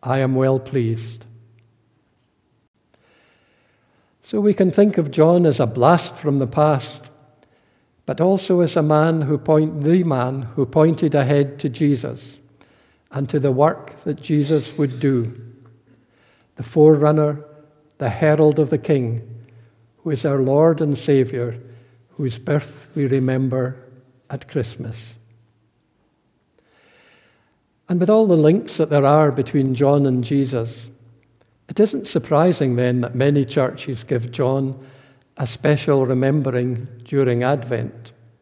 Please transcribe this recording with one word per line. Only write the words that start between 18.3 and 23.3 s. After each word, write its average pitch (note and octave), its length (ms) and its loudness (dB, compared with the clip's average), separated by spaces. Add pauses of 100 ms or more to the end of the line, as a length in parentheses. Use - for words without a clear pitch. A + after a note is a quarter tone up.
of C#3+ 100 0
the D3+ 80 -2
King, A#2 440 -2 (760)
who E3 140 -6
is C#3 140 -4
our C#3 140 0
Lord D3 420 2
and D3 160 -2
Saviour, B2 580 -2 (540)
whose C3 300 -8
birth - 560 -4
we C#3+ 120 -2
remember C3 680 -2 (520)